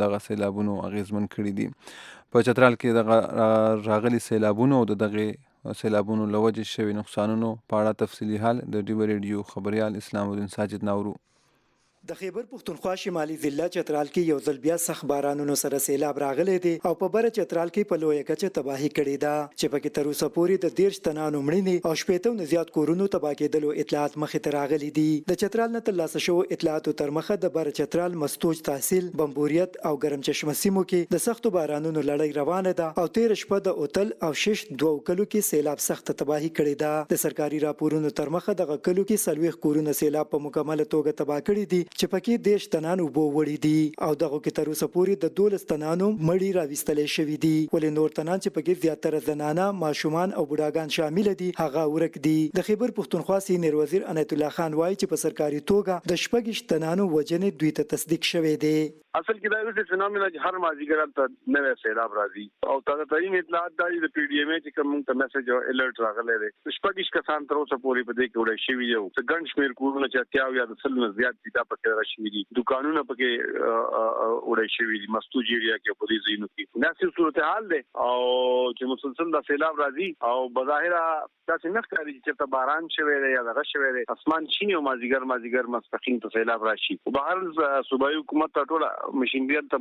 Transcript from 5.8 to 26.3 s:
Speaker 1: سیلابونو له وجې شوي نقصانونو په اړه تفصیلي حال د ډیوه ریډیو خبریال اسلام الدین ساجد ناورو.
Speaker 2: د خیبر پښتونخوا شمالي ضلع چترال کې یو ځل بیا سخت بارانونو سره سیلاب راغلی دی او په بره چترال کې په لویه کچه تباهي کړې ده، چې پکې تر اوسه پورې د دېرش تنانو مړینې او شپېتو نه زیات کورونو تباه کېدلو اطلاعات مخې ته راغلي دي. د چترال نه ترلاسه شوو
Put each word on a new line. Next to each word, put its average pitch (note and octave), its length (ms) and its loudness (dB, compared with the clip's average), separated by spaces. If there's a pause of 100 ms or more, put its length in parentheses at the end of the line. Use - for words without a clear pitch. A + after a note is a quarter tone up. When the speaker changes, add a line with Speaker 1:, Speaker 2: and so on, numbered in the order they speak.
Speaker 1:
سیلابونو G#2+ 520 0
له G#2+ 120 4
وجې A2 180 2 (120)
شوي G#2 260 -2
نقصانونو A2 520 -2 (200)
په G#2+ 80 2
اړه G#2+ 240 2
تفصیلي G#2+ 400 -4
حال A#2+ 180 0
د G#2 260 -4
ډیوه A2 240 0
ریډیو G2+ 440 -4
خبریال G#2 480 -2
اسلام G2+ 280 -4
الدین G2+ 240 -6
ساجد G#2 340 -4
ناورو. G2+ 280 -4 (920)
Speaker 2:
د E3 80 -12
خیبر F#3+ 320 -6
پښتونخوا F#3 420 -6 (100)
شمالي D#3+ 420 -2
ضلع D3 220 0 (100)
چترال D3+ 400 0
کې E3+ 160 4
یو D3 40 4 (120)
ځل C#3+ 160 0
بیا D#3+ 180 2
سخت E3 300 -4
بارانونو C#3+ 480 0
سره C#3 240 0
سیلاب C#3+ 400 0
راغلی F3+ 420 2
دی E3+ 80 4 (160)
او - 80 -
په F3+ 160 -2
بره A3+ 240 4
چترال E3+ 320 0
کې G#3 220 0
په D#3+ 100 0
لویه D3+ 260 2
کچه F3+ 300 0
تباهي C#3 400 -2
کړې C#3+ 260 2
ده، D3 80 2 (280)
چې D3 140 0
پکې D3 220 -2
تر D3 160 0
اوسه D3 240 0
پورې F3+ 300 4
د D3+ 140 0
دېرش G3 280 4
تنانو D3+ 400 -2
مړینې F3+ 420 2
او D#3+ 120 2
شپېتو G3 400 2
نه D3+ 100 -4
زیات E3 240 0
کورونو E3+ 400 2
تباه D3 240 0
کېدلو D3 320 2 (140)
اطلاعات D3 400 -2
مخې D3+ 220 -4
ته D3 100 0
راغلي C#3+ 320 0 (100)
دي. D#3 80 4 (240)
د F3 120 0
چترال A3+ 340 0
نه A3+ 100 -6
ترلاسه E3 400 -2
شوو F3+ 160 4 (140)